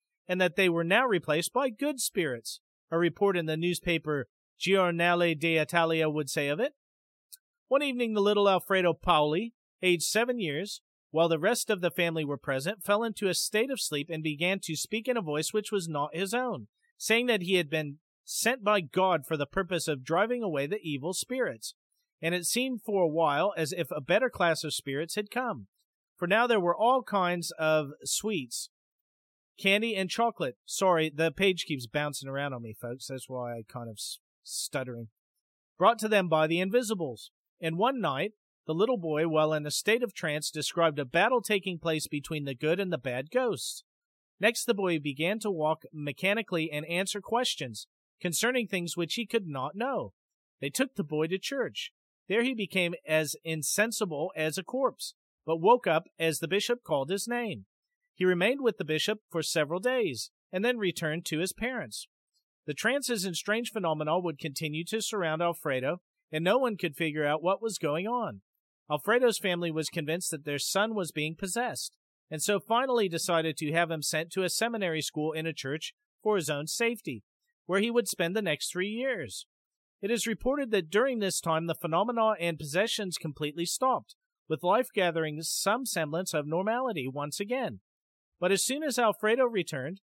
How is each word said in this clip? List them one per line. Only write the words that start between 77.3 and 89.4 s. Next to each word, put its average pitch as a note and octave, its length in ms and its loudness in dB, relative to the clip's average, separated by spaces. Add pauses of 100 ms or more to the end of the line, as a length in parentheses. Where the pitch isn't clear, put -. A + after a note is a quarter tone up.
where F#3 140 2
he A3+ 100 2
would A#3 180 2
spend E3+ 260 -2
the A3 60 0
next E3+ 320 -2
three F#3 160 -2
years. A3 560 -6 (600)
It G3+ 60 -2
is A#3 160 0
reported B3 440 -2
that F#3 200 0
during A#3 300 2
this G3 200 0
time E3 260 0
the E3 80 0
phenomena A3 640 2
and E3 200 -2
possessions F3+ 580 -2
completely D3+ 480 -4
stopped, - 520 0 (340)
with D3+ 120 -2
life G3+ 320 2
gathering D#3+ 460 0
some A3 460 -2
semblance E3 480 -2
of D3 120 0
normality F#3+ 640 -2
once C#3+ 320 -6
again. G#3 400 -2 (580)
But F3+ 140 2
as F#3+ 100 4
soon C#4 200 0
as C4+ 160 0
Alfredo A#3 480 4